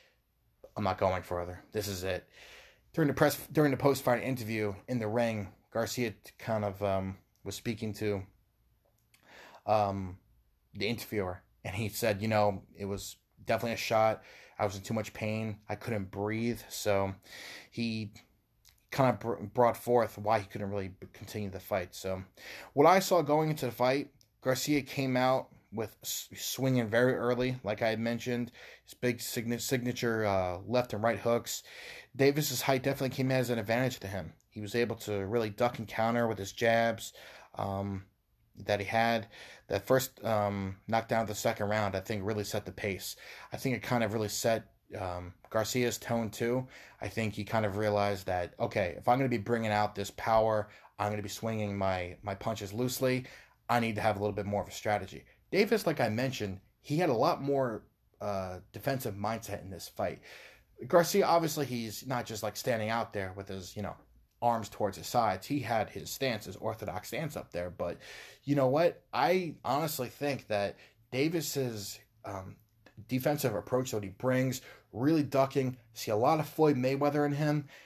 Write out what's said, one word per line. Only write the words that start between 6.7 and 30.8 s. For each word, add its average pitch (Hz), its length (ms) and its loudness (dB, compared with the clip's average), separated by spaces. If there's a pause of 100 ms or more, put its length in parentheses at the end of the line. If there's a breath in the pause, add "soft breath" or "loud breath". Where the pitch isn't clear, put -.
um, 95 360 0 (260)
was 98 100 -8
speaking 110 400 -4
to, 101 280 -2 (1400 loud breath)
um, 98 520 0 (560)
the 101 140 -2
interviewer, 101 540 -4 (220)
and 92 120 -8
he 107 140 -4
said, 107 320 0
you 110 60 0
know, 104 340 4 (120)
"It 101 120 -8
was 98 300 -8 (280)
definitely 113 300 0
a - 20 -4
shot. 110 460 2 (360 loud breath)
I 107 60 0
was 98 120 0
in 95 60 -10
too 113 120 -4
much 110 180 -2
pain. 110 560 -4
I 104 60 -6
couldn't 101 360 -4
breathe." 110 580 -2
So 98 460 0 (560 loud breath)
he 110 420 -4 (800)
kind 131 200 4
of 107 100 0
br-, - 220 -4
brought 113 360 4
forth 120 400 2
why 107 200 4
he 98 80 -6
couldn't 101 240 -8
really 98 180 -4
b-, - 260 -14
continue 101 340 -8
the 92 100 -10
fight. 92 360 -4
So 95 280 -6 (520 loud breath)
what 143 120 8
I 185 120 10
saw 185 240 4
going 151 260 4
into 147 160 -2
the 120 80 -2
fight, 127 380 2 (320)
Garcia 131 400 2
came 131 340 -2
out 127 320 4 (240)
with 107 300 -6
s-, - 340 -8
swinging 127 520 0
very 123 260 6
early, 123 500 0
like 107 160 -2
I 113 80 2
had 110 100 0
mentioned, 117 540 -2 (320 loud breath)
his - 80 -20
big 120 260 0
signi-, 117 420 -4
signature, 120 640 0
uh, 92 400 2
left 120 260 0